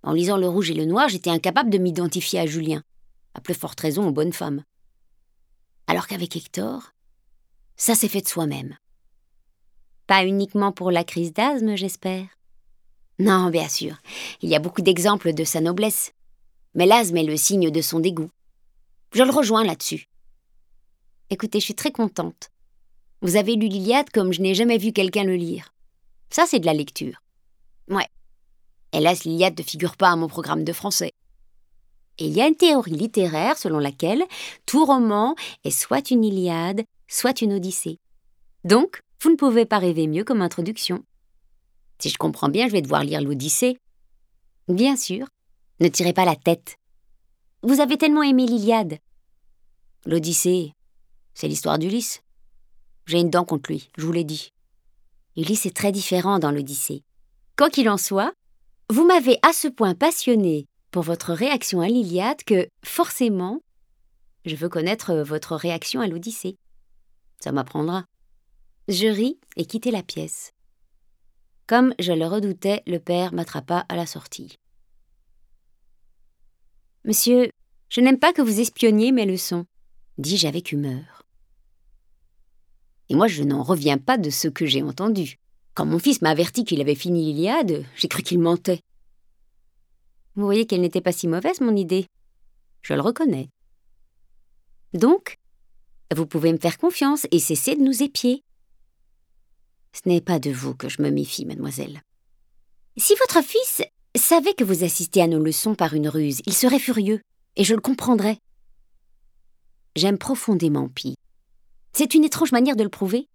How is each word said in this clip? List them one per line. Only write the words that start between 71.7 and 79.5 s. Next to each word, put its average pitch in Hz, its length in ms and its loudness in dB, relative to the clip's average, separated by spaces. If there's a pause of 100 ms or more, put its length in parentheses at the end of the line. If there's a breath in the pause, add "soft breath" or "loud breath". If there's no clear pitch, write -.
je 180 140 -2
le 160 140 0
redoutais, 202 600 -2
le 175 120 -4
père 175 360 -2
m'attrapa 170 560 -4
à 170 60 -6
la 170 100 -6
sortie. « - 500 -16 (2500)
Monsieur, 240 460 4 (400)
je - 100 -2
n'aime 262 180 6
pas 320 140 4
que 330 80 -2
vous 220 200 2
espionniez 226 520 2
mes 233 140 2
leçons », 180 400 -4 (520)